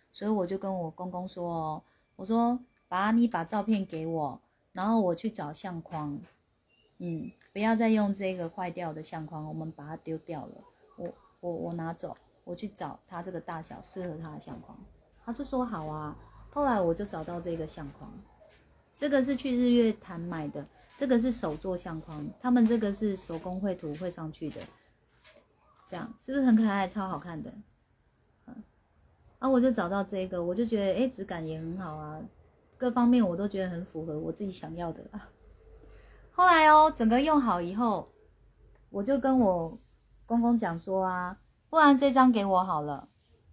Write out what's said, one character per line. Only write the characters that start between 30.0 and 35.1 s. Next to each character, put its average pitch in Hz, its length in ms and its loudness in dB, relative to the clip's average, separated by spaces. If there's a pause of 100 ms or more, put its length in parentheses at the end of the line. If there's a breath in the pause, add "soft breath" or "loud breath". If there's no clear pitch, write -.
这 190 240 -4
个， 180 160 -4
我 175 100 -2
就 226 100 0
觉 226 140 0
得， 196 220 2
哎， 262 80 2
质 196 180 -8
感 165 200 -8
也 160 140 -6
很 165 180 -8
好 170 180 -8
啊， 156 260 -10 (560)
各 247 140 0
方 240 160 4
面 240 200 6
我 170 80 0
都 202 120 -2
觉 196 160 -4
得 180 60 -4
很 175 140 -6
符 160 220 -10
合 151 140 -6
我 165 120 -6
自 165 120 -10
己 196 80 -6
想 165 240 -12
要 170 160 -6
的 156 200 -14